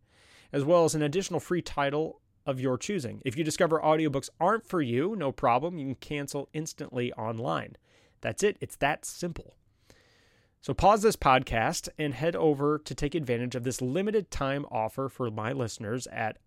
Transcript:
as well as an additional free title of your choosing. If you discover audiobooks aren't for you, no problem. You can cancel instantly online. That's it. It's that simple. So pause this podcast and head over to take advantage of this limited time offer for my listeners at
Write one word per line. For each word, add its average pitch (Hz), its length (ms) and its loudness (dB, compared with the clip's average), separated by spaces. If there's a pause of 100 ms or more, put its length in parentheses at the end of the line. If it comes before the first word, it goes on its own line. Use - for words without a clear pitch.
(520)
as 143 120 0
well 170 200 6
as 156 100 2
an 156 80 0
additional 160 360 0
free 175 240 -2
title 147 580 -2 (260)
of 131 140 -2
your 127 180 2
choosing. 120 460 -4
If 117 120 -2
you 160 80 0
discover 156 340 2
audiobooks 156 520 2 (100)
aren't 208 260 2
for 180 140 0
you, 139 360 0
no 143 140 -2
problem. 139 480 2
You 135 80 -6
can 135 100 -4
cancel 143 560 -6
instantly 147 600 -6
online. 117 640 -4 (460)
That's 113 200 -2
it. 208 180 2
It's - 160 -10
that 147 280 0
simple. - 500 -10 (1080)
So 131 120 -4
pause 196 280 6
this 214 140 4
podcast 131 720 2 (100)
and 147 160 -2
head 160 200 0
over 147 440 2
to 143 160 -12
take 143 200 -2
advantage 123 400 -2
of 123 80 -4
this 127 200 -4
limited 190 480 0
time 139 400 -2
offer 117 380 -2
for 123 220 -4
my 110 220 -4
listeners 117 560 -4
at 113 380 -4